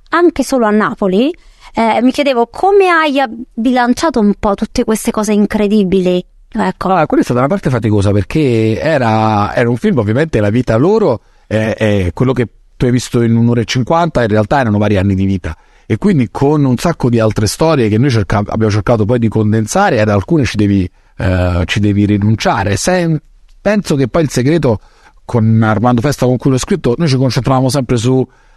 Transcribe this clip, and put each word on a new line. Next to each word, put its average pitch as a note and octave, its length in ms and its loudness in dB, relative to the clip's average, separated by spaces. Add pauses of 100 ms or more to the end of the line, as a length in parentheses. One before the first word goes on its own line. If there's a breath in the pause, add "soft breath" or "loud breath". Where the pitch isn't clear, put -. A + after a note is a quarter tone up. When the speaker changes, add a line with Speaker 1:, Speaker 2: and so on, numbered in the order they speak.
Speaker 1:
anche E4 340 2
solo B3 220 0
a G#3 60 2
Napoli, G#3+ 600 0 (400 soft breath)
eh, A3+ 280 0
mi B3+ 100 2
chiedevo B3+ 360 0
come G4 420 2
hai D#4 320 2 (320)
bilanciato B3 680 0
un G#3 180 2
po' G3+ 180 -2
tutte - 280 -4
queste A3 280 -2
cose G#3+ 220 -2
incredibili. G3 880 0 (260)
Ecco. F#3 400 -4
Speaker 2:
Ah, F3+ 160 2
quella B3+ 160 0
è - 40 -2
stata B2 160 -2
una C#3 80 0
parte F#3+ 200 -2
faticosa, G#2+ 420 0
perché A2 680 0
era, A2 760 0
era B2 160 0
un B2 60 0
film, F3 240 0
ovviamente A#2 400 0
la G#2 100 0
vita A2+ 260 0
loro, E3+ 460 0 (240)
eh, G#2+ 300 -2
è G2+ 380 0
quello B2+ 200 0
che A#2 140 -2 (280)
tu - 100 -2
hai B2 60 2
visto B2 300 0
in A#2 140 2
un'ora A#2 260 2
e A2 40 -4
cinquanta, D#3+ 560 -2
in A#2 80 0
realtà G#2+ 300 0
erano A2 180 0
vari G#2 200 0
anni G2 160 0
di F#2+ 120 0
vita, F#2 300 -4 (300 soft breath)
e A2 120 -2
quindi D#3 340 0
con D3 320 0
un B2+ 140 2
sacco - 320 -2
di A#2 100 2
altre A2 280 0
storie C#3+ 420 0
che G#2 80 2
noi C3+ 120 2
cerca-, G#2 380 0
abbiamo A2 240 -2
cercato G#2+ 340 0
poi A#2+ 140 0
di A#2 80 0
condensare, A2 760 0
ad G#2+ 80 2
alcune A2 360 0
ci - 120 -6
devi, G2+ 320 0 (280)
eh, F2+ 480 0
ci - 140 -4
devi G2+ 260 0
rinunciare. G#2 720 0
Sen-, E3+ 460 -2 (400)
penso G3+ 340 0
che C3+ 120 0
poi E3+ 160 0
il C3+ 60 -2
segreto, C3 500 0 (460 soft breath)
con A2 360 2
Armando A2+ 380 2
Festa, C3 260 -2
con B2 120 2
cui C#3 120 0
l'ho C3 80 2
scritto, C3 400 -2
noi E3+ 120 0
ci C3 80 2
concentravamo C3 500 0
sempre B2+ 300 -2
su, B2+ 280 0 (320 soft breath)